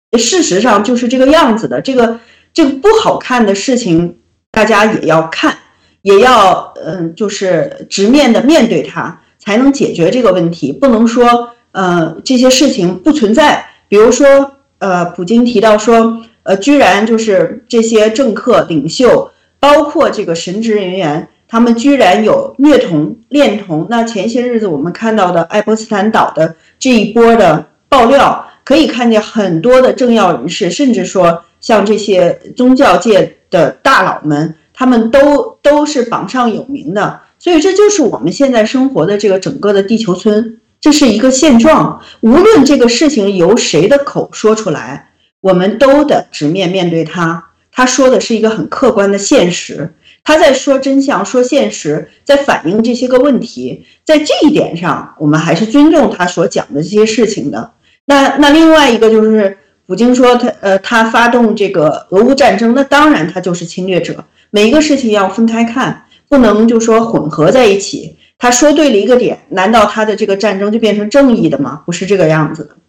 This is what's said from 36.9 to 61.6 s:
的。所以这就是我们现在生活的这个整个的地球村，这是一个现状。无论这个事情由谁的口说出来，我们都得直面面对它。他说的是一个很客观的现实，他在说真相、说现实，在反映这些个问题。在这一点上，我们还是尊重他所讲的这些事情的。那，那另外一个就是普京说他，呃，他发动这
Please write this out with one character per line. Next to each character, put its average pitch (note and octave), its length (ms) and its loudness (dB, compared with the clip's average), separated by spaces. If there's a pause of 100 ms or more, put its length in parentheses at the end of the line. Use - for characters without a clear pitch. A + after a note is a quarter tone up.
的。 G3 280 -6 (180)
所 - 140 -2
以 D#4+ 80 4
这 F#4 120 0
就 G#4 160 4
是 G4+ 140 0
我 G#3+ 160 -2
们 D#3+ 140 -4
现 C4 200 0
在 A3 140 2
生 C4 220 0
活 F3 180 -2
的 G3+ 100 -2
这 G#3 120 -2
个 F#3 100 0
整 D#3 220 -8
个 G3+ 120 0
的 G3+ 80 2
地 G3 160 -2
球 F#3 200 -4
村， A3 440 -4 (200)
这 D#4 100 2
是 C#4+ 160 2
一 G#3 100 2
个 B3+ 140 2
现 C4 300 4
状。 A#3+ 400 0 (220)
无 A3+ 160 4
论 F#4+ 260 6
这 C#4+ 120 2
个 A#3+ 120 2
事 D4 200 0
情 G3+ 280 -2
由 F3+ 200 2
谁 F3 300 0
的 C#4+ 120 4
口 C#4 340 -6
说 G#3+ 200 0
出 G#3+ 180 -4
来， C3+ 400 -12 (300)
我 F#3+ 120 0
们 F#3 260 0
都 C#4+ 260 4
得 - 280 -2
直 D3 160 -6
面 F3+ 200 -2
面 F3+ 220 -2
对 E3 140 -2
它。 E3+ 460 -6 (200)
他 C4 160 -2
说 C4 240 2
的 A3 100 2
是 - 140 -4
一 G#3+ 60 -2
个 A3 100 0
很 E3+ 180 -6
客 - 220 -2
观 G3+ 220 0
的 G3+ 40 -2
现 G3 360 0
实， - 420 -10 (300)
他 D4+ 120 2
在 D#4 160 4
说 C4 240 0
真 C4+ 240 0
相、 A#3+ 240 -2
说 B3 160 -2
现 B3 300 0
实， D#3+ 400 -8 (140)
在 C#4+ 120 2
反 C#4 320 -2
映 G#3+ 140 0
这 B3 100 -2
些 A#3+ 140 -4
个 B3+ 140 2
问 C4+ 180 2
题。 B2+ 460 -12 (200)
在 D#4 140 2
这 D4+ 240 -4
一 D#4 80 4
点 - 260 -2
上， E3+ 440 -8
我 D#3 60 -2
们 D3+ 120 2
还 D#3+ 160 -2
是 F3 100 -2
尊 D4 280 4
重 D4+ 180 2
他 F3+ 160 -4
所 F3 220 -2
讲 - 260 -6
的 C#3+ 80 -4
这 D#3 60 -8
些 G#3 180 2
事 A3 220 0
情 B2+ 220 -6
的。 A#3 200 -10 (360)
那， C#4 320 0
那 C#4+ 120 4
另 D#4+ 200 6
外 D4+ 180 4
一 A#3 100 2
个 A3 120 4
就 A3 120 2
是 G#3+ 360 0 (280)
普 F3+ 80 -8
京 A#3+ 200 2
说 B3 220 4
他， A#3+ 120 -2 (120)
呃， F#3+ 180 0
他 A3+ 260 0
发 A#3 240 0
动 A#3 280 2
这 G3 120 -2